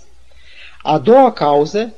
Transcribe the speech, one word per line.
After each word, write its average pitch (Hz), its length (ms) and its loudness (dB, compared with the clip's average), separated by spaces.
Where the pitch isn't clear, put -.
A 151 160 -2
doua 233 340 2
cauză 160 680 -2